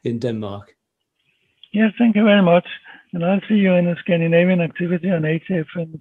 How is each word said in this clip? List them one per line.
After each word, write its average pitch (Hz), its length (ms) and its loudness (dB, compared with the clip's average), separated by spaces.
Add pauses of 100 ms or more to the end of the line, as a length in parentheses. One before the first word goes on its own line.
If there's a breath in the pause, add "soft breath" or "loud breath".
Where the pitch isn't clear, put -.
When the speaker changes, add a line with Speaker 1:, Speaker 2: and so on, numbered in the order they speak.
Speaker 1:
in 120 160 -6
Denmark. 107 560 -8 (960)
Speaker 2:
Yes, 214 260 0
thank 233 200 2
you 214 80 4
very 202 180 4
much. 175 240 4 (460 loud breath)
And 170 100 -6
I'll 190 240 0
see 220 80 0
you 190 200 2
in 175 120 2
a 175 120 -2
Scandinavian 170 600 2
activity 170 500 -4
on 165 140 -2
H 156 260 -4
F 170 160 -2 (120)
in 165 240 -10